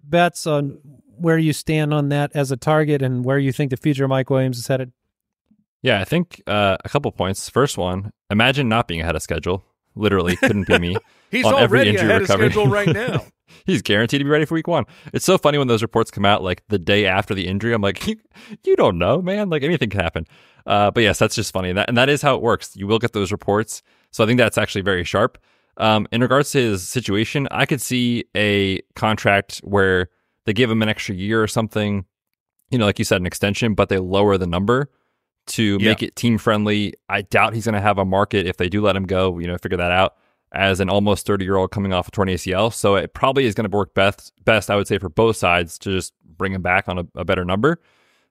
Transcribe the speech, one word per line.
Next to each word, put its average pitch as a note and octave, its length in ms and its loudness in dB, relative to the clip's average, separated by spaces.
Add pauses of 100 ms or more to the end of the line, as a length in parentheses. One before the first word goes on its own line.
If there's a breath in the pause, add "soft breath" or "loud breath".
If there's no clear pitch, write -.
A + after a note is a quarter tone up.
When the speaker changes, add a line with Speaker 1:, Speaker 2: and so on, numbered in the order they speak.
Speaker 1:
Betts, E3+ 440 0
on C#3+ 320 -2 (280)
where E3 320 0
you D#3+ 140 2
stand D3+ 420 -2
on D3 140 0
that C#3+ 260 -2
as C#3 160 -2
a C3+ 60 -2
target D3+ 460 0
and B2+ 220 -2
where C3+ 140 0
you C3+ 140 0
think C#3+ 180 -4
the B2+ 60 -2
future C#3 280 -2
of C3+ 60 0
Mike C3+ 200 0
Williams C3 280 0
is A#2 80 -12
headed? C3 240 -4 (920)
Speaker 2:
Yeah, A#2 180 2
I F#2+ 40 -4
think, - 440 -4
uh, G2+ 360 2
a - 40 -12
couple - 240 -2
points. F#2+ 360 -6
First C3+ 300 0
one, F#2 320 -4 (200)
imagine B2+ 380 2
not A2+ 200 0
being E2 120 -6
ahead E2 160 -2
of D2+ 60 -6
schedule. F2 420 -4 (300)
Literally, F#2+ 420 0
couldn't G2+ 300 0
be F2+ 120 4
me F2 180 -2 (180)
Speaker 3:
<laughs> - 160 -20
He's B3+ 140 0
Speaker 2:
on A3 100 4
every A#3+ 240 4
Speaker 3:
already C#4 120 4
Speaker 2:
injury G3 180 2
Speaker 3:
ahead G3+ 140 2
of F#3 60 -2
Speaker 2:
recovery. - 220 2
Speaker 3:
schedule G#3+ 180 0
right G3+ 200 0
Speaker 2:
<laughs> D#3+ 40 4
Speaker 3:
now. G#3 320 -2 (420 soft breath)
Speaker 2:
He's E3 160 0
guaranteed A2+ 380 2
to C#3 40 -2
be C#3+ 60 -2
ready D3+ 160 4
for D#3+ 80 -6
week D#3+ 140 -4
one. D#3+ 160 0 (280 loud breath)
It's - 120 -4
so F#3+ 140 6
funny D3 200 2
when C3+ 100 0
those A2+ 140 2
reports A2+ 280 0
come G2 140 -4
out, G2+ 180 4
like, F2+ 260 -4
the G2+ 100 0
day G2+ 280 2
after F#2+ 280 0
the F#2+ 120 -2
injury. G2 280 -2
I'm A2+ 60 0
like, G2 260 -2
"You, A3 100 -2 (480 loud breath)
you F#4+ 120 4
don't A#2+ 220 4
know, G#2 240 2
man. G3 280 -4
Like, D3+ 120 -2
anything D3 280 0
can G2+ 100 -2
happen." - 260 -4 (400 soft breath)
Uh, G#2 240 4
but A#2 120 2
yes, G2+ 160 2
that's A2 160 2
just - 180 -4
funny. F#2 180 -4
And F2+ 80 -2
that, G#2 100 0
and A#2+ 80 -2
that B2+ 120 4
is C#3+ 140 0
how C#3+ 140 2
it A2 60 -6
works. A2 340 -2
You G2 100 -8
will A2 140 2
get A2+ 120 -2
those G2+ 200 -2
reports. G#2 500 -2 (300)
So - 120 -2
I - 20 4
think B2 120 4
that's A2 200 2
actually G#2+ 240 -2
very F2+ 220 0
sharp. - 340 0 (380)
Um, G#2+ 360 2
in A2+ 80 -2
regards B2+ 320 2
to C#3+ 80 0
his G2 260 0
situation, A2+ 640 -2
I - 160 -2
could C3+ 140 -2
see A#2+ 440 -2 (120)
a G2+ 440 0 (140)
contract G#2+ 680 0
where F#2+ 440 2 (360)
they A2+ 80 0
give A2+ 180 2
him A2+ 120 2
an G#2+ 60 2
extra G#2+ 280 -6
year G#2+ 260 0
or G#2+ 60 0
something, G#2 560 -2 (640)
you B2+ 80 0
know, A2 60 2
like G2+ 140 0
you A2+ 60 -4
said, G2 160 0
an F2+ 60 -4
extension, G2+ 480 -2
but G2 140 2
they G2 100 0
lower G2 400 2
the F#2 80 -2
number G2+ 440 0 (560)
to G2+ 340 0
Speaker 3:
Yeah. G#2+ 80 0
Speaker 2:
make A2 140 -2
it - 140 -8
team A#2+ 200 0
friendly. G#2 560 0 (160)
I G2+ 140 -4
doubt G#2 320 0
he's A2+ 100 -6
gonna G#2+ 160 -2
have G2+ 180 2
a G2 60 2
market F#2+ 420 0
if F2+ 120 -4
they F2+ 100 -2
do G#2 140 -2
let G2+ 120 2
him F#2+ 120 -2
go, F#2 320 0
you E2+ 80 -6
know, F2 100 -4
figure F#2 220 -4
that F2 120 -2
out, F#2 260 2 (360)
as G2 280 0
an F#2 100 0
almost G2+ 340 2
thirty-year-old F#2+ 460 0
coming G2 240 -2
off F2+ 140 0
a - 20 -20
torn G2 180 0
A F#2 80 -2
C F2+ 160 -6
L. G#2 180 0
So G2+ 260 2
it E2+ 180 -2
probably C3+ 320 2
is G#2 80 -2
gonna G#2+ 160 -4
work G2 240 -4
best, G2 380 0 (120)
best, A2 260 2
I G#2 60 2
would G2+ 100 0
say, G2+ 120 0
for F#2+ 100 -8
both A2 280 2
sides F2 440 0
to G2+ 120 -6
just F#2 200 -4 (240)
bring F#2+ 160 -4
him F#2+ 100 -6
back F2+ 280 0
on F#2 80 -6
a, F2 160 -8
a F2 100 -8
better F2+ 200 0
number. A2 360 0 (500)